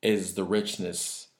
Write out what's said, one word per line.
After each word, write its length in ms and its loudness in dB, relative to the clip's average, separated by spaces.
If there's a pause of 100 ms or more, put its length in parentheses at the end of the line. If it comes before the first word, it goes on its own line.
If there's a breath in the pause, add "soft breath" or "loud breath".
is 340 2
the 80 0
richness 840 -2 (120)